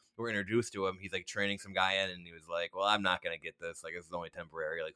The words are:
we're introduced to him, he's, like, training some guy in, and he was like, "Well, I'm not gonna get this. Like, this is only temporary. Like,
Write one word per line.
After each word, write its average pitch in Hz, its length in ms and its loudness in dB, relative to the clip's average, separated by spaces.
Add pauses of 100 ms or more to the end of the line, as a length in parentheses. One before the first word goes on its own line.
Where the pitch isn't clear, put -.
(180)
we're 113 120 -2
introduced 107 440 2
to 95 140 2
him, 95 140 0
he's, 98 100 -10
like, 92 160 -4
training 101 320 0
some 98 140 -12
guy 95 220 4
in, 95 140 2
and 90 160 -10
he 85 60 -16
was 82 160 -18
like, 85 260 0
"Well, 95 120 2
I'm 104 160 6
not 92 200 4
gonna 82 160 -4
get 80 220 -10
this. 82 240 -8
Like, 82 120 -8
this 87 100 -10
is 85 80 -12
only 85 160 -6
temporary. 82 520 -4
Like, 80 140 -6